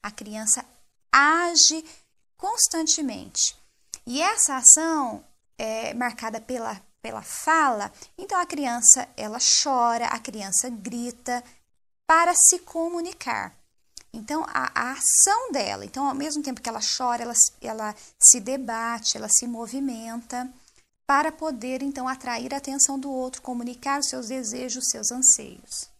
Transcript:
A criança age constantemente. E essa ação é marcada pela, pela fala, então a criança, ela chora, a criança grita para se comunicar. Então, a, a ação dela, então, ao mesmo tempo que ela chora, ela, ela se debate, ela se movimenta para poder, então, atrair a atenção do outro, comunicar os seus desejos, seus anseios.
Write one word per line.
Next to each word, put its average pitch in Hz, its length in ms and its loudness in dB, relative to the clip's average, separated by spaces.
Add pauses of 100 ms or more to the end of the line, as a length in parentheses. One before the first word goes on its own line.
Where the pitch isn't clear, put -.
A 208 80 -12
criança 214 540 -4 (460)
age 320 720 4 (580)
constantemente. 320 1120 -2 (500)
E 254 160 -4
essa 359 360 0
ação 285 680 6 (340)
é 220 360 -6
marcada 226 480 -6
pela, 226 400 -8 (200)
pela - 200 -10
fala, 269 720 0 (240)
então 381 220 -4
a 349 60 0
criança, 269 720 4
ela 214 220 -8 (260)
chora, 240 440 2
a 226 120 -2
criança 208 500 -4
grita 240 760 -8 (640)
para 339 280 6
se - 240 6
comunicar. 330 960 -6 (560)
Então, 220 380 -6
a, - 240 -4
a 247 180 -2
ação 427 600 2
dela, 202 320 -4
então, 269 240 -4
ao 269 60 -4
mesmo 294 280 -4
tempo 254 160 -8
que - 80 -10
ela 226 140 -6
chora, 240 420 -2
ela, 233 100 -8 (280)
ela 220 340 -8 (240)
se 247 220 8
debate, 233 720 -4
ela 214 140 -8
se - 180 2
movimenta 233 1040 -6 (560)
para 285 240 2
poder, 262 500 -6
então, 277 260 -6
atrair 254 460 -6
a 277 40 -6
atenção 277 420 -2
do 277 120 -8
outro, 254 300 -8
comunicar 247 580 -6
os 277 80 -4
seus 254 200 -8
desejos, 247 640 -6
seus 220 220 -4
anseios. - 800 -4 (100)